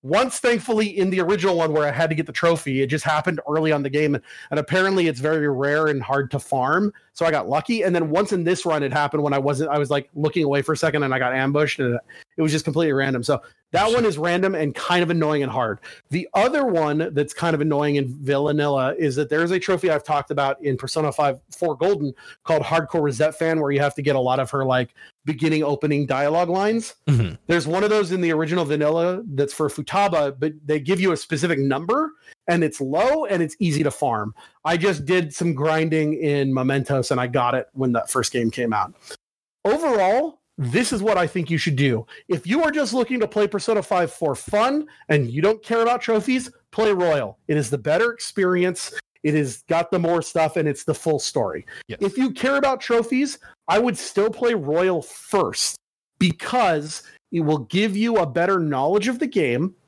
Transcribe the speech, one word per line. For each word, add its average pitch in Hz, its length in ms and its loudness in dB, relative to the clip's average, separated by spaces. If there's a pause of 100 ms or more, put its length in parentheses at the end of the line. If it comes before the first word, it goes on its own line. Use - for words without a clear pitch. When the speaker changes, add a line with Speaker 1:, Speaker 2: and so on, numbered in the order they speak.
Speaker 1:
Once, 208 360 0
thankfully, 220 480 0
in 190 240 0
the 185 100 0
original 180 360 2
one 160 160 2
where 147 140 2
I 143 40 0
had 156 200 0
to 160 40 0
get 156 120 -2
the 147 60 -14
trophy, 147 500 0
it 135 40 2
just 147 180 -4
happened 151 360 0 (100)
early 156 220 2
on 143 100 0
the 139 80 -4
game, 147 240 2
and, 123 80 -4 (280)
and 151 100 0
apparently 185 480 2
it's 127 100 -2
very 151 300 0
rare 143 400 0
and 139 120 0
hard 135 300 -2
to 143 80 -4
farm, 151 540 0 (220)
so 170 120 0
I 160 60 4
got 110 160 -2
lucky. 170 340 0
And 180 120 2
then 165 140 0
once 196 240 2
in 180 120 0
this 175 200 0
run, 151 200 2
it 131 80 -2
happened 147 320 0
when 143 80 2
I 139 60 2
wasn't, 139 320 0
I 147 80 0
was, 143 120 -2
like, 143 240 0
looking 151 300 0
away 139 180 2
for 156 100 -2
a 147 40 0
second, 151 260 0
and 135 100 0
I 131 60 0
got 127 160 0
ambushed, 139 460 0
and 120 180 0 (400)
it 160 40 2
was 156 100 2
just 156 120 -2
completely 151 300 0
random. 135 280 0
So 139 200 0 (300)
that 190 160 4
Speaker 2:
Sure. 233 80 2
Speaker 1:
one 233 100 2
is 175 100 0
random 175 380 0
and 151 200 -2
kind 175 280 0
of 165 80 0
annoying 156 320 0
and 123 100 -4
hard. 113 280 -2 (280)
The 175 240 -4
other 269 320 2
one 160 480 0
that's 147 220 -2
kind 165 200 0
of 143 60 -2
annoying 147 360 0
in 135 280 -2
vanilla 143 720 0
is 147 180 0
that 143 120 -2
there 156 140 0
is 170 80 0
a 190 80 0
trophy 185 320 0
I've 147 140 0
talked 147 260 -2
about 139 340 0
in 135 140 0
Persona 135 340 -4
five 139 260 0 (160)
four 160 220 -2
Golden 156 380 0 (300)
called 156 180 0
Hardcore 160 400 0
Rosette 147 360 2
Fan, 160 220 2
where 143 100 0
you 139 100 2
have 143 160 0
to 151 60 -6
get 139 140 2
a 131 40 2
lot 127 200 2
of 127 120 -2
her, 135 120 0
like, 127 300 0 (320)
beginning 156 380 0
opening 143 420 0
dialogue 147 420 2
lines. 208 460 -2 (140)
Speaker 2:
Mm-hmm. 113 260 2 (120)
Speaker 1:
There's 165 200 2
one 180 180 0
of 214 60 2
those 208 220 2
in 185 100 0
the 165 100 2
original 160 320 0
vanilla 160 580 0 (120)
that's 143 180 0
for 156 160 -2
Futaba, 160 720 0
but 151 160 -4 (100)
they 151 160 -2
give 170 200 -2
you 185 120 2
a 156 60 0
specific 160 400 -2
number 170 540 0 (340)
and 170 180 2
it's 156 160 -4
low 220 460 0
and 185 160 0
it's 151 160 -4
easy 160 240 0
to 147 80 0
farm. 110 440 -4 (300)
I 170 140 0
just 165 260 0
did 165 300 0
some 170 180 -2
grinding 156 640 0
in 139 400 0
Mementos 131 560 0
and 131 100 2
I 127 60 0
got 123 280 0
it 127 200 -4
when 131 180 0
that 113 160 0
first 127 240 -2
game 117 180 0
came 120 220 -4
out. 104 220 -4 (720)
Overall, 254 760 2 (160)
this 160 360 0
is 208 100 -4
what 208 160 2
I 175 80 2
think 165 240 -4
you 165 80 0
should 143 180 0
do. 127 300 2 (220)
If - 180 -2
you 262 180 2
are 302 60 2
just 277 240 -2
looking 247 260 -2
to 214 80 0
play 208 180 0
Persona 208 360 -2
five 175 300 0
for 147 220 -2
fun 269 520 0 (220)
and 143 220 2
you 143 120 -2
don't 214 200 2
care 226 200 0
about 240 180 2
trophies, 240 500 0 (220)
play 214 200 2
Royal. 156 460 2 (100)
It 151 80 0
is 131 140 0
the 143 80 -2
better 170 340 2
experience. 180 800 -2 (300)
It 151 120 0
has 143 340 -2
got 165 220 0
the - 80 0
more 170 240 2
stuff 160 340 0
and 151 120 0
it's 143 160 -6
the 156 100 -2
full 156 240 0
story. 98 480 -4 (220)
Speaker 2:
Yes. - 120 -10
Speaker 1:
If 196 160 -2
you 262 160 0
care 269 240 0
about 269 240 0
trophies, 240 580 0 (300)
I 185 100 4
would 233 200 0
still 208 320 0
play 233 240 0
Royal 170 480 0
first - 760 -2 (420)
because 170 840 0 (280)
it 165 100 -2
will 151 180 2
give 190 380 0
you 226 200 2
a 175 100 4
better 175 320 2
knowledge 160 500 0
of 247 100 -4
the 294 80 -2
game. 156 480 0 (140)